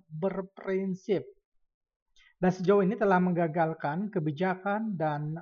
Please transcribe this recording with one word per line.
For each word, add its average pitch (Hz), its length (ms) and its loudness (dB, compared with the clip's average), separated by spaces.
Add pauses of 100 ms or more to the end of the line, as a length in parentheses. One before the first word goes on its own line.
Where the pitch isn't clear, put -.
berprinsip 190 1200 -4 (1120)
dan 180 160 2
sejauh 196 320 4
ini 208 80 0
telah 196 240 4
menggagalkan 170 960 0
kebijakan 185 800 -2
dan 151 480 -2